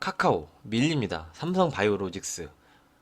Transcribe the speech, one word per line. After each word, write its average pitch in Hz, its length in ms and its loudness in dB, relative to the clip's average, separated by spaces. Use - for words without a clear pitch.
카카오 110 480 0
밀립니다. 107 720 0
삼성 180 360 2
바이오로직스 95 840 -2